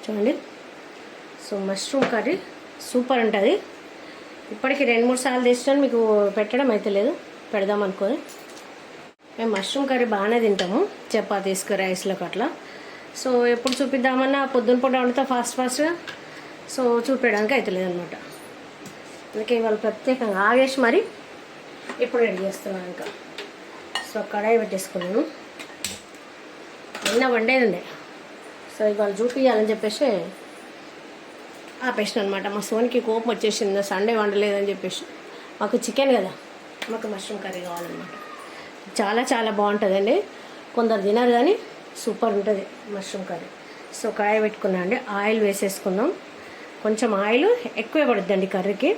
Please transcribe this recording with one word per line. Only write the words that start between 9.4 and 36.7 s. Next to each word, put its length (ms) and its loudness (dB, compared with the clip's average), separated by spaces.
మష్రూమ్ 340 0
కర్రీ 240 4
బాగానే 320 4
తింటాము, 340 2
చపాతీస్కి, 680 0
రైస్లోకి 460 -2
అట్లా. 200 -2
So, 100 0
ఎప్పుడు 240 -2
చూపిద్దామన్నా 600 2
పొద్దున 260 4
పూట 100 4
వండుతా 280 2
ఫాస్ట్ 300 0
ఫాస్ట్గా, 320 2
so 80 0
చూపించడానికి 520 4
అయితే 200 -2
లేదనమాట. 340 -2
అందుకే 300 0
ఇవాళ 260 2
ప్రత్యేకంగా 520 0
ఆగేసి 360 4
మరి 140 6
ఇప్పుడు 220 2
రెడీ 200 0
చేస్తున్నాను. 460 -6
ఇంకా 140 -8
so 100 -4
కడాయి 300 4
పెట్టేసుకున్నాను, 600 -2
నిన్న 260 4
వండేది 340 4
ఉండే, 140 0
so 60 -4
ఇవాళ 260 0
చూపించాలని 520 4
చెప్పేసి 360 0
ఆపేసిన 340 0
అనమాట. 220 0
మా 140 -2
సోనికి 400 2
కోపం 240 2
వచ్చేసింది, 440 0
"నా 140 2
సండే 300 2
వండలేదని" 500 2
చెప్పేసి. 320 -4
మాకు 160 0
చికెన్ 320 4
కదా, 140 0